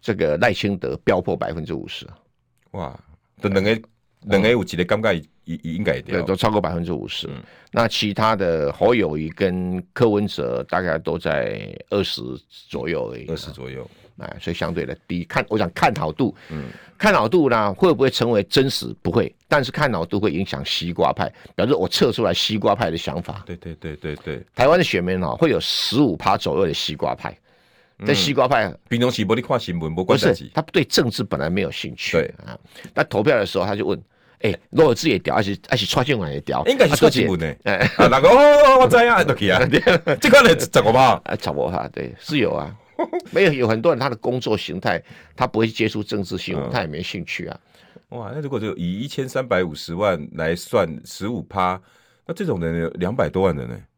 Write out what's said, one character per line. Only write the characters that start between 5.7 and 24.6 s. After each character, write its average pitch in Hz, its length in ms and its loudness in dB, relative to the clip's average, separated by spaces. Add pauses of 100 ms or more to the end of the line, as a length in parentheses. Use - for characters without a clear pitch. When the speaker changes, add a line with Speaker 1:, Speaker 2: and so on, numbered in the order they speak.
Speaker 2:
该 85 140 0
一 64 60 -8
定。 - 120 -8
Speaker 1:
对， 87 80 0
都 95 140 -2
超 110 120 2
过 107 120 2
百 87 120 -2
分 87 100 -4
之 85 100 -6
五 57 140 -6
十。 - 200 -10
Speaker 2:
嗯。 69 160 -14 (300)
Speaker 1:
那 117 140 2
其 104 280 -2
他 110 220 2
的 80 360 0
侯 107 220 2
友 82 240 0
宜 78 100 -6
跟 90 540 -4 (100)
柯 120 160 2
文 104 180 2
哲 62 420 -4
大 90 120 0
概 85 180 -2
都 78 200 -4
在 52 580 -4 (140)
二 101 120 0
十 - 200 -6 (260)
左 - 400 -10
右 69 240 -4
而 62 60 -12
已。 60 80 -16
Speaker 2:
二 80 100 -6
十 - 140 -12
左 64 180 -14
右。 65 180 -14 (320)
Speaker 1:
哎， - 220 -14
所 - 100 -8
以 87 40 -2
相 85 180 -4
对 80 140 -4
的 65 100 -10 (100)
低。 87 180 -6
看， - 220 -4
我 107 120 -2
讲 90 160 0
看 147 220 2
好 80 140 -4
度。 120 240 -2 (140)
Speaker 2:
嗯。 76 200 -10 (280)
Speaker 1:
看 208 160 2
好 117 160 2
度 151 220 4
呢， 104 240 0
会 180 180 2
不 120 80 0
会 135 80 4
成 120 220 0
为 107 140 2
真 135 260 0
实？ - 320 -6
不 85 100 -2
会。 95 220 0 (120)
但 147 160 2
是 117 80 -4
看 147 220 0
好 85 140 -2
度 101 120 -2
会 98 120 2
影 87 160 -2
响 69 180 -8
西 - 260 -4
瓜 80 220 2
派， - 180 -2 (240)
表 95 120 0
示 139 80 2
我 92 120 0
测 - 240 2
出 110 140 -2
来 90 80 2
西 - 240 -2
瓜 104 180 2
派 107 160 -2
的 82 60 -4
想 85 240 -6
法。 98 240 -12
Speaker 2:
对， 90 120 -12
对， 85 180 -14
对， 78 220 -12
对， 76 200 -8
对。 71 260 -10 (120)
Speaker 1:
台 123 140 4